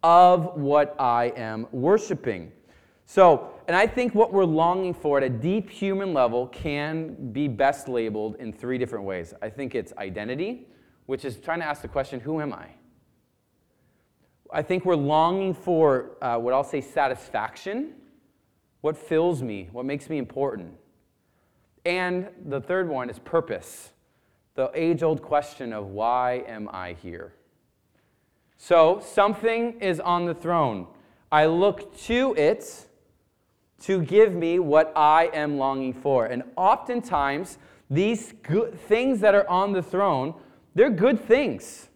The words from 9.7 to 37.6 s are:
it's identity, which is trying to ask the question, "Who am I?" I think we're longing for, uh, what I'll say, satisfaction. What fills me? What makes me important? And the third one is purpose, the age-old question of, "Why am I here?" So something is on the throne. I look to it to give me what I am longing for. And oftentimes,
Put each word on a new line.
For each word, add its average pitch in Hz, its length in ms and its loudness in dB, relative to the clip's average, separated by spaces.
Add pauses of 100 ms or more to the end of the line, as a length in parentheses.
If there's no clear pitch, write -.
it's 110 240 -6
identity, 123 720 -8 (380)
which 131 180 -8
is 120 160 -10
trying 135 180 -6
to 165 80 -6
ask 147 160 -6
the 120 60 -14
question, 135 320 -6
"Who 156 200 -6
am 147 120 -6
I?" 82 160 -16 (1800)
I 151 100 -2
think 180 220 -2
we're 185 100 4
longing 160 580 2
for, 156 600 2 (100)
uh, 120 160 -2
what 123 160 0
I'll 139 80 2
say, 139 180 -4
satisfaction. 143 1120 -6 (880)
What 156 140 -2
fills 160 460 0
me? 101 300 -8
What 123 120 -10
makes 143 240 -8
me 156 100 -6
important? 117 560 -8 (1080)
And 180 440 -2 (180)
the 139 140 -6
third 180 280 -2
one 127 220 -6
is 107 80 -14
purpose, - 720 -6 (640)
the 135 180 -2
age-old 160 480 0
question 143 520 -4
of, 104 160 -10
"Why 123 580 -2
am 107 260 -12
I 90 200 -10
here?" 85 420 -16 (1200)
So 175 440 4
something 226 800 0
is 185 180 -2
on 175 280 -2
the 170 80 -4
throne. 143 520 -2 (460)
I 151 140 6
look 175 560 0
to 247 340 0
it - 500 -2 (920)
to 190 220 -2
give 190 320 6
me 170 240 -2
what 156 360 4
I 160 380 4
am 151 240 -2
longing 135 380 -2
for. 127 320 0
And 123 160 -6 (120)
oftentimes, 185 1000 -2 (320)